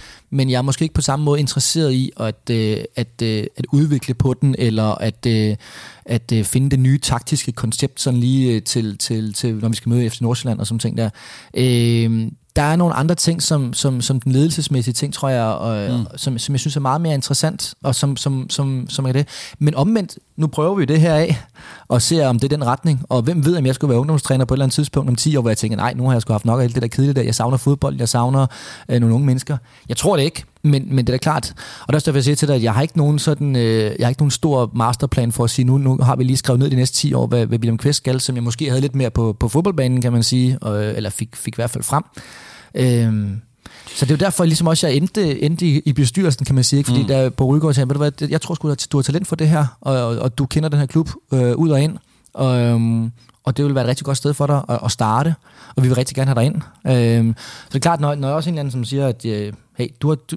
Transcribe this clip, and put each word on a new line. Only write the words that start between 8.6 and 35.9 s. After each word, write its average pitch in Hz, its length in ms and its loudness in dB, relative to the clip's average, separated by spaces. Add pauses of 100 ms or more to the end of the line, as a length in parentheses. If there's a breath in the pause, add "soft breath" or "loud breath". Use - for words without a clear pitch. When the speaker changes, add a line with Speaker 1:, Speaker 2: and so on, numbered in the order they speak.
Speaker 1:
til, 107 360 -4
til, 110 360 -4
til, 113 220 -4
når 110 140 -2
vi 113 60 0
skal - 140 -6
møde 120 200 2
F - 40 -6
C - 80 -8
Nordsjælland 117 380 -2
og 101 80 -4
sådan 117 120 -4
ting - 180 -4
der. 113 120 0 (480 loud breath)
Øh, 117 680 2 (280)
der 147 60 0
er 151 140 2
nogle 175 180 2
andre 156 220 0
ting, 170 260 -2
som, 135 320 0
som, 131 280 -2
som 131 180 0
den 131 120 0
ledelsesmæssige 139 640 0
ting, 143 200 -6
tror - 160 -4
jeg, 123 140 0
og, 110 560 -2
Speaker 2:
Mm. 117 60 -4 (120)
Speaker 1:
som, 131 200 -4
som 139 160 -4
jeg 131 60 0
synes 143 160 -4
er 151 40 -2
meget 139 220 0
mere 165 120 0
interessant, - 600 -4 (100)
og 135 120 0
som, 139 220 -2
som, 135 320 -4
som, 135 400 -4
som 135 160 -4
er 131 60 0
det. 139 160 0 (320 loud breath)
Men 147 160 2
omvendt, 190 420 0 (200)
nu 156 100 0
prøver 156 280 0
vi 175 100 0
det 151 140 2
her 165 160 4
af, 165 220 2 (500 loud breath)
og 123 140 2
ser, 160 260 2
om 120 120 2
det 139 140 0
er 147 40 0
den 147 80 -2
retning, 135 440 0
og 123 120 2
hvem 151 240 2
ved, 175 120 2
om 135 80 2
jeg 131 100 2
skulle 143 140 0
være 120 100 4
ungdomstræner 135 460 0
på 123 80 0
et - 20 0
eller 135 100 2
andet 127 100 0
tidspunkt 143 340 0
om 123 60 2
ti 151 200 0
år, 131 60 2
hvor 117 80 2
jeg 107 80 0
tænker, 110 200 -2
"Nej, 110 160 -2
nu 123 120 -2
har 131 80 2
jeg 117 80 2
sgu 110 120 -2
haft 104 120 0
nok 117 140 2
af 131 40 2
alt 120 120 0
det 123 60 0
der 117 60 0
kedelige 139 260 0
der. 135 80 0
Jeg 117 140 0
savner 123 220 0
fodbold, 139 400 0
jeg 120 120 -2
savner, 127 380 2 (420 loud breath)
øh, 120 100 2
nogle 113 160 4
unge 139 120 2
mennesker." 131 300 -2 (320 loud breath)
Jeg - 80 -6
tror 196 200 0
det 139 60 2
ikke, - 200 -4 (200)
men, 139 220 2 (100)
men - 20 2 (100)
det - 60 2
er 131 40 2
da - 40 -8
klart. - 320 -2 (280 loud breath)
Og - 60 -20
der 127 60 0
er 151 40 4
også 147 80 0
derfor, 143 120 2
jeg 135 60 2
siger 143 120 2
til 151 120 0
dig, 139 80 4
at 117 80 2
jeg 113 100 2
har 120 80 2
ikke 165 160 -2
nogen 147 220 4
sådan, 143 360 0
øh, 113 440 2
jeg 120 60 2
har 120 40 4
ikke 135 120 0
nogen 143 100 4
stor 131 420 0
masterplan 120 580 0
for 120 120 0
at 117 60 2
sige, 127 160 0
"Nu, 131 120 4
nu 131 200 2